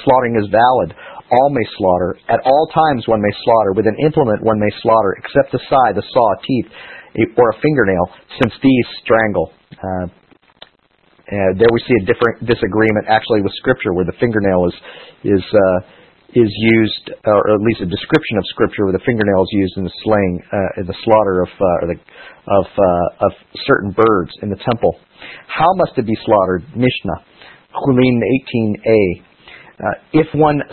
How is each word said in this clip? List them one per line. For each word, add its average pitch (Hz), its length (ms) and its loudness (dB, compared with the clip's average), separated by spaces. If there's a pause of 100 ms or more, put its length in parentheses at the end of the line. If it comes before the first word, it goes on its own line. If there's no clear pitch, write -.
slaughtering 120 380 2
is 101 80 -4
valid. 110 440 2 (360)
All 131 240 4
may 120 100 0 (140)
slaughter. 90 400 0 (100)
At 113 160 0
all 143 300 4
times 151 340 0
one 110 140 0
may 104 100 0 (140)
slaughter. 110 260 2
With 101 140 0
an 107 180 0
implement 143 400 0
one 110 160 0
may 104 220 0
slaughter, 110 400 2
except - 320 -2
the 131 160 -2
scythe, 123 260 2
the 101 160 -4
saw, 120 160 2 (160)
teeth, 123 240 -4 (460)
a, - 100 0 (140)
or 117 160 4
a - 80 -8
fingernail, 98 480 0 (320)
since 113 160 -2
these 131 300 2 (180)
strangle." 110 480 0 (240)
Uh, 92 320 -6 (1200)
uh, 98 300 0
there 117 100 6
we 117 140 0
see 127 160 0
a 92 80 -8
different 117 340 0
disagreement 107 640 0
actually 107 380 0
with 98 160 -4
Scripture, 120 320 -2
where 90 100 0
the 82 160 -6
fingernail 98 480 0
is, 87 80 -4 (480)
is, 98 220 0
uh, 95 340 2 (560)
is 113 160 2 (240)
used, - 480 -2
or 104 320 2
at 101 80 0
least 113 160 0
a 95 80 -6
description 117 480 -4
of 95 160 -2
Scripture 104 320 -2
where 95 80 0
the 92 160 -2
fingernail 104 320 0
is 92 120 0
used 98 260 -2
in 98 100 -6
the - 160 -12
slaying, 101 380 0 (100)
uh, 101 300 -4
in 90 60 -8
the 87 100 -10 (100)
slaughter 104 320 2
of, 90 160 -2
uh, 90 280 0
or 85 40 -4
the, 85 120 -6 (520)
of, 95 160 2
uh, 90 600 0
of 90 40 0 (320)
certain 101 320 -2
birds 110 360 2 (120)
in 104 60 -6
the 98 100 -6
temple. 110 400 -2 (480)
How 165 320 0
must - 160 -2
it 123 80 -2
be 107 220 -4
slaughtered? 92 500 2
Mishnah, 107 440 -2 (600)
Chulin 127 400 2
eighteen 113 640 -2
A. 110 180 4 (800)
Uh, 101 140 -4 (180)
"If 156 220 2
one 147 240 2 (140)